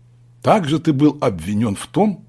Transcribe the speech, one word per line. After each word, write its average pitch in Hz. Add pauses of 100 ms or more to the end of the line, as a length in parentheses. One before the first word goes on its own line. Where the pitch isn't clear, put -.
(420)
Также 156
ты 160
был 147
обвинён 104
в -
том, 190